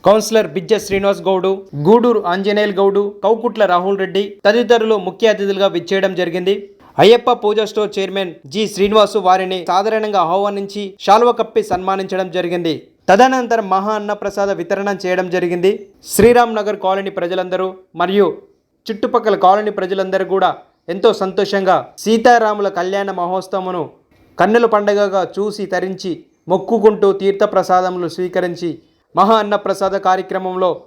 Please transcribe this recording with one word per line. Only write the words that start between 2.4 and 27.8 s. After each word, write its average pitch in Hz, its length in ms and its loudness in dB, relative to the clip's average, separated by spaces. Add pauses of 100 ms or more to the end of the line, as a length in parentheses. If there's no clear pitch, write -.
గౌడు, 196 240 2 (220)
కౌకుట్ల 220 480 0
రాహుల్ 190 300 0
రెడ్డి 185 200 -4 (220)
తదితరులు 220 520 4 (100)
ముఖ్య 214 260 0
అతిథులుగా 196 420 0
విచ్చేయడం 190 460 -2
జరిగింది. 180 340 -2 (480)
అయ్యప్ప 240 280 4 (120)
పూజ 208 160 0 (120)
స్టోర్ 208 260 -4
చైర్మన్ 190 340 -4 (220)
జి 214 100 -2 (120)
శ్రీనివాసు 208 520 2
వారిని 185 320 2 (120)
సాధారణంగా 208 520 0 (120)
ఆహ్వానించి 202 500 -4 (220)
శాలువ 233 240 6 (100)
కప్పి 220 220 -2 (100)
సన్మానించడం 190 640 -4
జరిగింది. 170 360 -4 (360)
తదనంతరం 233 640 4
మహా 202 260 0
అన్నప్రసాద 202 580 -4
వితరణ 190 320 -4 (140)
చేయడం 185 320 -2
జరిగింది. 175 340 0 (400)
శ్రీరామ్ 240 480 4
నగర్ 208 260 -4
కాలనీ 190 360 -2
ప్రజలందరూ 180 480 -4 (340)
మరియు 190 260 2 (600)
చుట్టుపక్కల 220 480 0 (100)
కాలనీ 208 320 4
ప్రజలందరూ 190 560 -2
కూడా 185 160 2 (440)
ఎంతో 196 160 2 (120)
సంతోషంగా 190 560 0 (260)
సీతారాముల 220 760 2
కళ్యాణ 196 320 -4 (120)
మహోత్సవమును 185 600 -4 (600)
కన్నుల 220 340 4
పండగగా 202 480 0 (140)
చూసి 208 360 -6
తరించి 185 380 -6 (400)
మొక్కుకుంటూ 202 580 4 (140)
తీర్థప్రసాదములు 185 920 0